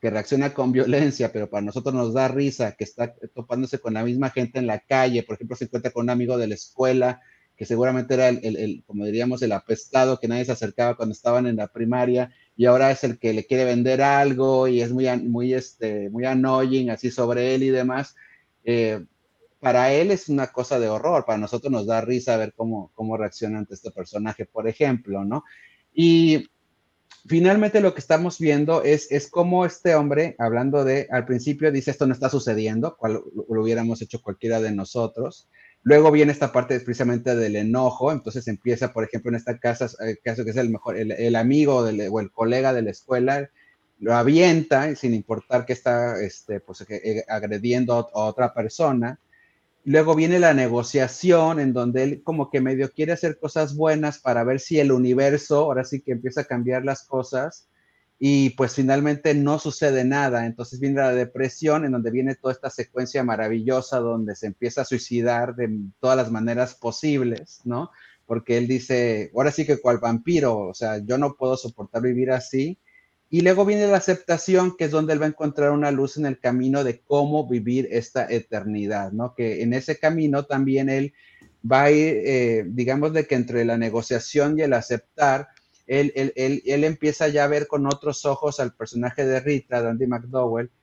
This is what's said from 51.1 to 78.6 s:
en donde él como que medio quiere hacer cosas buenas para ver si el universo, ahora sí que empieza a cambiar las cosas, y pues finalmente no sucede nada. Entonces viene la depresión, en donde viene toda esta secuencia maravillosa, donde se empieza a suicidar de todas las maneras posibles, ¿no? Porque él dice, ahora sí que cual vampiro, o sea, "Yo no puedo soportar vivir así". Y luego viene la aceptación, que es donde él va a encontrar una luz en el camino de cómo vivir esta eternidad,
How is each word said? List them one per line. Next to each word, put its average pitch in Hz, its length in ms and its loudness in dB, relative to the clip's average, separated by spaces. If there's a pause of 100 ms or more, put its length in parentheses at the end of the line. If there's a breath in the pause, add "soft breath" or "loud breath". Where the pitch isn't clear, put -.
en 135 140 0
donde 123 300 0
él 139 200 -2
como 156 280 -4
que 139 100 0
medio 131 300 0
quiere 156 220 -2
hacer 165 260 -4
cosas 151 360 -2
buenas 151 440 0
para 131 260 0
ver 131 160 0
si 160 180 0
el 139 140 6
universo, 139 640 2
ahora 139 280 2
sí 135 180 -8
que 131 100 -6
empieza 123 300 -4
a - 20 -2
cambiar 127 400 -2
las 135 220 -4
cosas, 131 600 -6 (520)
y 139 320 4
pues 123 240 -2
finalmente 143 600 2
no 147 240 2
sucede 139 460 0
nada. 131 400 0
Entonces 117 360 -10
viene 139 160 0
la 131 180 2
depresión, 131 720 -2
en 135 60 -2
donde 117 180 -2
viene 131 240 -2
toda 131 180 -4
esta 131 160 -8
secuencia 127 560 -6
maravillosa, 117 760 -2
donde 113 360 -4
se 110 120 -10
empieza 120 340 -6
a - 20 -2
suicidar 120 720 -2
de 120 140 -4 (280)
todas 131 200 2
las 117 120 -2
maneras 117 440 -2
posibles, 127 920 -4
¿no? 123 260 -6 (360 soft breath)
Porque 117 320 -2
él 120 100 0
dice, 120 680 0
ahora 135 160 2
sí 151 140 -2
que 143 140 2
cual 120 180 2
vampiro, 117 640 0
o 98 160 -6
sea, 107 240 -4
"Yo 107 180 -2
no 139 200 -2
puedo 131 200 0
soportar 117 460 -8
vivir 127 300 0
así". 135 460 -4 (540 soft breath)
Y 170 100 2
luego 185 220 6
viene 208 220 2
la 196 120 4
aceptación, 180 800 0
que 165 100 -2
es 147 40 -2
donde 156 220 0
él 151 100 0
va 156 40 0
a - 20 2
encontrar 147 420 0
una 147 220 2
luz 139 240 -2
en 151 100 -2
el 135 140 -4
camino 127 420 0
de 120 160 -2
cómo 143 500 0
vivir 123 440 0
esta 117 360 -2
eternidad, 104 840 -4